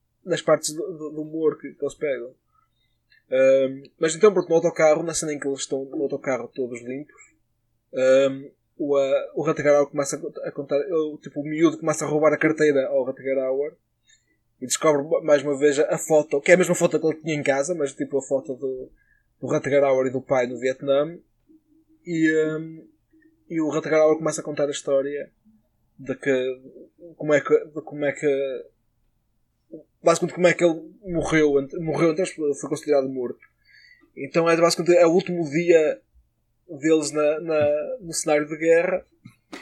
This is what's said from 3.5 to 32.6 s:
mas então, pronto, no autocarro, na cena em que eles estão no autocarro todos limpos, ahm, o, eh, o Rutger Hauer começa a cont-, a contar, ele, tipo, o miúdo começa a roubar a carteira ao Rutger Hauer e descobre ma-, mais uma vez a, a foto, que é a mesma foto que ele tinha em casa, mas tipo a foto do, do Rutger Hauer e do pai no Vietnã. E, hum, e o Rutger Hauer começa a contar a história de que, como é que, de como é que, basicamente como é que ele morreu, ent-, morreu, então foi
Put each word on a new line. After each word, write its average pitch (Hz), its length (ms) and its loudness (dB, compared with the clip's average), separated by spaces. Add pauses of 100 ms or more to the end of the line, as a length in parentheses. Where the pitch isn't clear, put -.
mas 165 160 0
então, 202 180 6
pronto, 180 160 0
no 165 80 2
autocarro, 160 460 2
na 165 120 -6
cena 156 180 -4
em 147 60 -6
que 139 100 -10
eles 139 120 -4
estão 135 240 -6
no 139 180 -6
autocarro 127 520 -4
todos 123 280 -6
limpos, 131 380 -12 (760)
ahm, 135 540 2 (280)
o, 143 220 0
eh, 139 360 0
o 170 100 -4
Rutger 151 240 -2
Hauer 143 180 6
começa 143 300 -4
a - 20 -14
cont-, - 220 -12
a 165 120 -8
contar, 143 240 -4
ele, 151 460 -2
tipo, 147 180 -10
o 143 40 -8
miúdo 156 340 0
começa 156 260 -4
a 143 40 -4
roubar 151 240 4
a 151 60 2
carteira 151 500 2
ao 135 160 0
Rutger 131 340 -4
Hauer 135 340 -4 (880)
e 127 60 -10
descobre 147 360 0
ma-, 160 200 -2
mais 147 200 4
uma 143 140 -2
vez 143 220 2
a, 151 160 0
a 156 40 -2
foto, 151 420 0
que - 100 0
é 175 40 10
a 175 40 8
mesma 175 160 0
foto 170 260 0
que 160 60 -2
ele 156 160 -2
tinha 156 120 -4
em 147 80 -4
casa, 139 320 -2
mas 143 200 -4
tipo 139 240 -4
a 131 40 -2
foto 135 340 -4
do, 131 340 -8 (500)
do 135 60 -8
Rutger 139 380 0
Hauer 131 240 2
e - 20 -4
do 131 100 -4
pai 131 260 0
no 123 120 -8
Vietnã. 139 580 -2 (880)
E, 160 240 2 (280)
hum, 160 280 -14 (640)
e 165 120 -4
o 156 100 -2
Rutger 151 240 -2
Hauer 156 240 4
começa 156 220 -4
a - 40 -12
contar 147 220 -2
a 143 60 -6
história 143 580 -4 (680)
de 131 180 -8
que, 131 440 -2 (560)
como 151 160 -2
é 147 80 6
que, 151 160 4 (100)
de 151 160 -12
como 147 220 -8
é 139 80 0
que, 139 520 -2 (1400)
basicamente 170 320 0
como 180 120 2
é 165 80 4
que 175 100 2
ele 165 180 0 (220)
morreu, 151 560 2
ent-, 139 200 -6
morreu, 160 320 0
então 180 140 -2
foi 143 420 -6